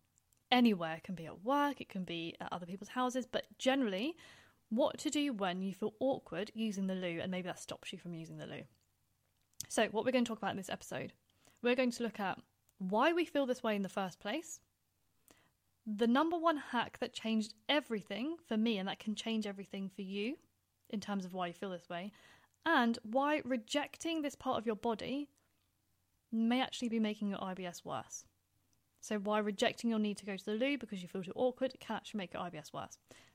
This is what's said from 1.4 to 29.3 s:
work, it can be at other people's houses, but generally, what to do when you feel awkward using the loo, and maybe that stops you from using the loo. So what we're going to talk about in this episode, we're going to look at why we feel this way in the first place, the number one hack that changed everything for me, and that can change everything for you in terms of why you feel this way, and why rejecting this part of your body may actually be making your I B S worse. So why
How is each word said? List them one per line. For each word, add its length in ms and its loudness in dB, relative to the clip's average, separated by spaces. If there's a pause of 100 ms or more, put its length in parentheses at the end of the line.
work, 380 2
it 80 -12
can 160 -4
be 340 -4
at 140 -6
other 120 -6
people's 220 -10
houses, 420 0
but 160 -2 (140)
generally, 560 2 (540)
what 300 4
to 100 0
do 240 2
when 280 0
you 120 -2
feel 260 -4
awkward 540 0
using 340 0
the 80 0
loo, 260 -2
and 80 -2
maybe 180 -2
that 120 -6
stops 320 -10
you 80 -10
from 140 -10
using 240 -10
the 100 -8
loo. 140 -10 (1080)
So 200 2
what 180 0
we're 80 4
going 100 6
to 60 -2
talk 80 -4
about 140 -2
in 60 -2
this 120 -8
episode, 420 -6 (500)
we're 140 4
going 160 4
to 120 -4
look 180 -4
at 180 -2 (380)
why 340 4
we 140 2
feel 200 2
this 180 -2
way 120 2
in 60 0
the 80 -2
first 320 -4
place, 400 -6 (1200)
the 220 2
number 300 6
one 180 4
hack 460 -2
that 100 -4
changed 420 0 (140)
everything 680 0 (100)
for 80 0
me, 220 4
and 100 -2
that 120 -4
can 140 -2
change 320 -2
everything 480 -6
for 100 -8
you 340 -4 (520)
in 120 -4
terms 240 -2
of 80 -10
why 140 -2
you 60 -6
feel 180 -8
this 180 -10
way, 240 -6 (540)
and 360 6
why 420 2
rejecting 760 -2
this 100 -2
part 240 0
of 80 -2
your 100 0
body 540 -2 (1040)
may 280 4
actually 300 -2
be 100 2
making 300 0
your 140 -2
I 100 -4
B 100 -8
S 220 -8
worse. 400 -8 (760)
So 180 -2
why 180 0